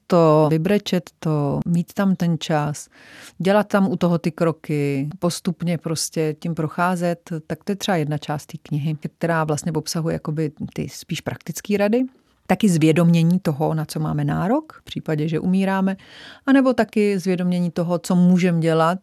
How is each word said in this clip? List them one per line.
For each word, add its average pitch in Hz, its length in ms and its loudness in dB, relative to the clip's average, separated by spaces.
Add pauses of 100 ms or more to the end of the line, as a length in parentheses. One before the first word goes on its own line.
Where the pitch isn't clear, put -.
to, 156 440 6
vybrečet 180 680 0
to, 147 480 -2
mít 175 260 -2
tam 196 240 0
ten 170 220 0
čas, 151 500 -4 (500)
dělat 202 300 2
tam 196 200 2
u 180 80 -2
toho 170 220 2
ty 170 120 -2
kroky, 147 760 -2 (100)
postupně 170 600 -4
prostě 156 640 -4
tím 170 140 -6
procházet, 175 760 -2 (160)
tak - 180 -10
to 208 80 -4
je 196 40 -2
třeba 196 200 -2
jedna 151 220 -2
část 147 280 -8
té - 160 -16
knihy, 147 340 -4 (220)
která 165 260 0
vlastně 156 280 -4
obsahuje 160 400 -4
jakoby 156 400 -4 (220)
ty 147 140 -8
spíš - 320 -10
praktický - 560 -6
rady, 214 280 2 (440)
taky 190 200 2
zvědomění 170 720 4
toho, 156 340 -2
na 156 100 -4
co 156 160 -8
máme 156 240 -2
nárok 170 560 -2
v - 40 -20
případě, 156 440 -4
že 156 120 -2
umíráme, 190 560 0 (500)
anebo 269 260 4
taky 208 460 0
zvědomění 180 520 0
toho, 175 280 -2
co 185 180 -2
můžeme 180 440 4
dělat, 160 420 2